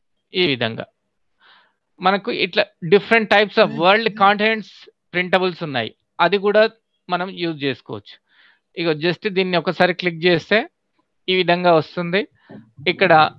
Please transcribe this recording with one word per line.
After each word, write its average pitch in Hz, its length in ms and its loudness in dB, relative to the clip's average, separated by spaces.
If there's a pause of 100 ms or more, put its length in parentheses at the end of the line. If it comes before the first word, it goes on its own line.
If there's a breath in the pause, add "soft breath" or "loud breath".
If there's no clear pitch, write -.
(420)
ఈ 180 100 2
విధంగా 117 340 -4 (1200 soft breath)
మనకు 196 240 -2 (160)
ఇట్లా - 180 -2 (300)
different 220 400 2
types 208 300 2
of 208 60 0 (140)
world 208 240 4 (160)
continents 208 460 0 (440)
printables 180 540 -2
ఉన్నాయి, 127 240 -6 (340)
అది 175 200 0
కూడా 208 180 4 (500)
మనం 180 140 -4 (160)
యూజ్ 165 240 -6
చేసుకోవచ్చు. 120 480 -10 (640 soft breath)
ఇగో 165 120 0 (100)
just 170 220 -2 (120)
దీన్ని 185 260 0
ఒకసారి 180 380 0
click 170 280 -4
చేస్తే 180 300 0 (720)
ఈ 185 100 0
విధంగా 175 400 2
వస్తుంది. 175 400 -6 (680 loud breath)
ఇక్కడ 175 220 2 (240)